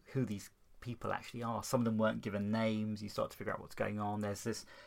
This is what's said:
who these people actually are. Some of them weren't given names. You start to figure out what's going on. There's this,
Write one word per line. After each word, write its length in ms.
who 120
these 240
people 300
actually 320
are. 180
Some 200
of 40
them 120
weren't 240
given 300
names. 520
You 60
start 220
to 60
figure 140
out 80
what's 160
going 240
on. 220
There's 240
this, 200